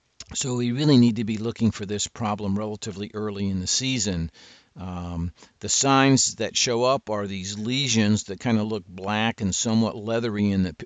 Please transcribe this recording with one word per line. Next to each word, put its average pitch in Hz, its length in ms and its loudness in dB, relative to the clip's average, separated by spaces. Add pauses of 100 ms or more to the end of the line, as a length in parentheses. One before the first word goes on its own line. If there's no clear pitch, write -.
(340)
so 127 220 -4
we 120 160 0
really 143 260 6
need 120 200 8
to 117 80 -2
be 110 120 -2
looking 110 340 0
for 104 140 -8
this 101 220 -4
problem 104 500 -2
relatively 104 560 -8
early 101 360 -4
in 95 100 -2
the 90 80 -4
season. 101 640 -2 (480)
Um, 87 540 -6 (260)
the 104 80 -10
signs 135 680 4
that 104 200 -6
show 120 300 0
up 131 240 0
are 104 180 -4
these 98 320 -8
lesions 110 640 2
that 95 160 -10
kinda 110 240 0
look 107 240 -6
black 104 540 -4
and 95 120 0
somewhat 113 440 0
leathery 107 540 0
in 98 120 2
the, 87 120 -4 (100)